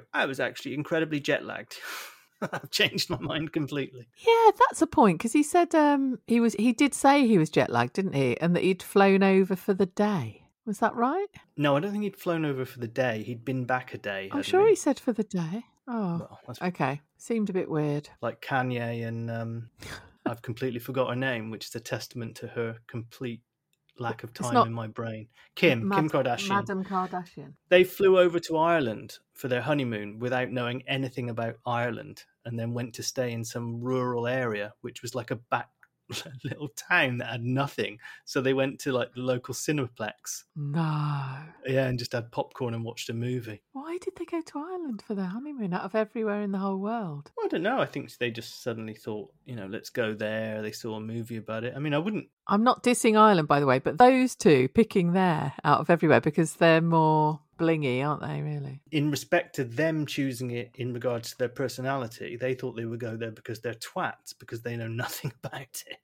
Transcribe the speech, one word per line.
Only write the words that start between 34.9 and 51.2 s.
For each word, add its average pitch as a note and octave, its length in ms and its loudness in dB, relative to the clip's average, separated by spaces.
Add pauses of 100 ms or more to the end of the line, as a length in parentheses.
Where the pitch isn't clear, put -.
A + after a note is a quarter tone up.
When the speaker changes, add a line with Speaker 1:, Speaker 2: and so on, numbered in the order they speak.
Speaker 1:
was A#2+ 140 -10
like A#2 160 -6
a C3 60 -2
back - 320 -6 (400)
<laughs> - 340 -12
little C#3+ 260 -8
town D3 500 0
that A#2 100 -6
had A#2 140 -6
nothing. B2 560 -2 (260)
So - 160 -2
they C3 120 2
went C3+ 280 0
to, C#3+ 120 -4
like, A#2+ 200 -2
the B2 80 -10
local B2+ 320 -2
Cineplex. - 880 -6 (120)
Speaker 2:
No. D3 840 -4 (260)
Speaker 1:
Yeah, C3+ 220 2
and B2 120 -2
just B2 140 -6
had A#2 180 -6
popcorn B2+ 420 -6
and A2+ 120 -6
watched - 240 -10
a A#2+ 40 -6
movie. A2+ 480 -6 (120)
Speaker 2:
Why D#4 240 -10
did - 180 -8
they E4+ 100 -10
go E4 160 -4
to D#4 180 -10
Ireland D#4+ 460 -8
for G#3+ 100 -6
their G3 100 -4
honeymoon A3+ 480 -6
out F3+ 100 -4
of G3 120 -10
everywhere A3 460 -2
in G3+ 100 -4
the G3 80 -2
whole G3 180 -2
world? F#3+ 540 -6 (120)
Speaker 1:
I G4+ 60 -2
don't A3 140 -2
know. A#3 160 0
I D3+ 60 2
think - 320 -10
they A#2+ 140 -2
just A2+ 320 -12
suddenly A2 300 -6
thought, G#2+ 380 -10 (140)
you B2+ 100 -12
know, G2+ 120 -10
"Let's G2+ 220 -10
go A2 240 -2
there." A2 480 -4
They G#2+ 100 -6
saw A2 240 -8
a G#2+ 60 -8
movie A2+ 360 -8